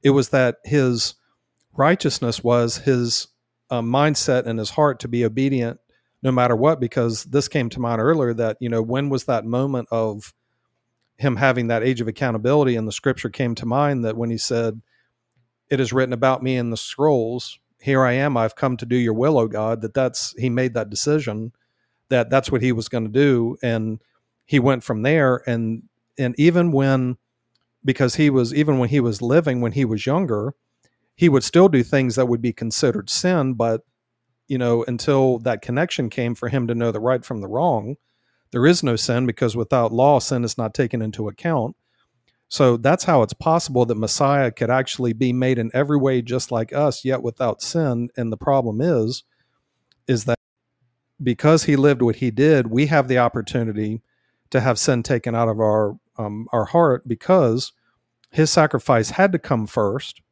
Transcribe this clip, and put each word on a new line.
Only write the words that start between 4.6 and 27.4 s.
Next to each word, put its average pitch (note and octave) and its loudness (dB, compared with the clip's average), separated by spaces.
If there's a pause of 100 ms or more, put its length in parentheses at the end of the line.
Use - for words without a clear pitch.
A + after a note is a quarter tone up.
heart D3 0
to - -12
be A#2+ 0
obedient B2 -2 (420)
no C3 0
matter B2 4
what, C3+ 2
because A#2 -2
this C#3 0
came B2 -2
to A#2+ -10
mind A#2 -2
earlier C3 2
that, A2+ -2
you B2 -6
know, A2+ 0
when C3 -2
was C3+ -4
that A#2 -2
moment B2+ -2
of A2 -4 (840)
him B2 0
having B2 0
that A#2 0
age B2 0
of A2+ -2
accountability? B2 0
And A2 -4
the G#2+ -6
scripture B2 -4
came A#2 -4
to B2 -12
mind C3 0
that A2 -4
when A#2 -4
he A2+ -4
said, A2+ -4 (880)
"It C#3 0
is A#2+ -2
written B2+ 0
about B2+ 0
me C3 -2
in A#2+ -4
the A2+ -6
scrolls, B2 -2 (200)
here C3+ 2
I B2 2
am, C3+ 0
I've A2+ 0
come C3 -2
to B2 -12
do A#2+ 0
your A#2+ 2
will, C3+ 2
O A2+ 2
God," A2 -4
that G#2+ -8
that's, B2+ -4
he B2 -2
made B2 -2
that A2 -6
decision A#2 -4 (560)
that A#2+ 2
that's C3+ 0
what A#2+ 0
he B2+ 2
was A2+ -4
gonna A2+ -4
do. A#2+ 2
And A2+ -4 (440)
he D3 2
went B2+ 2
from A2 -4
there. C3+ 2
And, A2+ -4 (340)
and B2 -2
even E3+ 4
when, C3+ 0 (680)